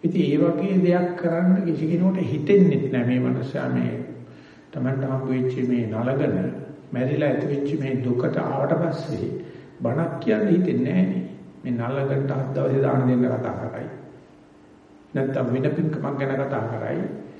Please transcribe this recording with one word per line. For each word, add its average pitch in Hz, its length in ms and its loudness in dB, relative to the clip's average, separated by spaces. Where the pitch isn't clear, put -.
ඉතින් 170 220 2
ඒ 147 160 2
වගේ 180 400 2
දෙයක් 175 360 4
කරන්න 175 480 4
කිසි 160 240 0
කෙනෙකුට 180 360 2
හිතෙන්නේ 147 640 4
නැහැ. 120 220 0
මේ 127 160 2
මනුස්සයා 131 460 -2
මේ - 240 0
Tamanට 131 380 -2
හම්බ 131 220 -2
වෙච්ච 127 360 0
මේ 120 240 0
නලගන, 120 500 0
මැරිලා 143 400 0
ඇති - 180 0
වෙච්ච 139 280 -2
මේ 135 240 -2
දුකට 120 380 0
ආවට - 400 0
පස්සේ 151 520 -4
බණක් 151 400 -2
කියන්න 214 300 0
හිතෙන්නේ 170 380 2
නැහැ 185 200 2
නේ. - 180 -2
මේ 127 120 -4
නලගනට 135 580 -2
හත් 135 200 -2
දවසේ 139 320 2
දාන 131 200 2
දෙන්න 123 220 4
කතා 113 340 -2
කරයි. - 300 -8
නැත්තම් 135 380 -2
වෙන 131 200 0
පින්කමක් 139 480 -2
ගැන 135 200 -2
කතා 135 320 -2
කරයි. 113 320 -4